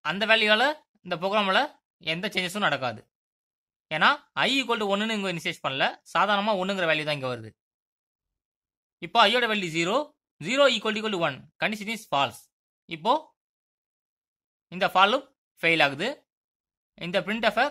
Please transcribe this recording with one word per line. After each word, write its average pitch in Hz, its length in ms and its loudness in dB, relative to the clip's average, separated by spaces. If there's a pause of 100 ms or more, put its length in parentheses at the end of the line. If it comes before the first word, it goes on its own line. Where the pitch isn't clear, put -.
அந்த 196 220 -2
வேல்யூவால 220 340 4 (400)
இந்த 180 160 -6
ப்ரோக்ராம்ல 196 400 2 (520)
எந்த 180 200 -6
சேஞ்சஸும் 185 340 -2
நடக்காது. 127 340 -4 (960)
ஏன்னா 190 140 4 (380)
i 240 120 0
equal 233 240 -2
to 202 100 -2
ஒண்ணுன்னு 214 260 -2
இங்க 190 160 -4
இனிஷியேட் 165 300 -8
பண்ணல. 143 220 0 (260)
சாதாரணமா 202 480 2
ஒண்ணுங்கிற 190 300 -2
வேல்யூ 151 160 -2
தான் 147 120 -4
இங்க 127 140 -6
வருது. 110 160 -12 (1600)
இப்போ 233 220 2
i-யோட 240 240 0
வேல்யூ 185 260 -4
ஜீரோ. 180 180 0 (440)
Zero 254 240 2 (100)
equal 214 200 -2
to 220 60 -4
equal 214 160 -4
to 165 120 0
one. 131 100 -8 (220)
Condition 208 340 -4
is 214 180 -14
false. 139 260 0 (560)
இப்போ 175 180 0 (1600)
இந்த 185 100 -2 (100)
for 190 180 8
loop 285 120 -2 (360)
ஃபெயில் 165 240 4
ஆகுது. 143 220 -2 (1000)
இந்த 180 120 -2 (100)
printf-ஐ 226 440 2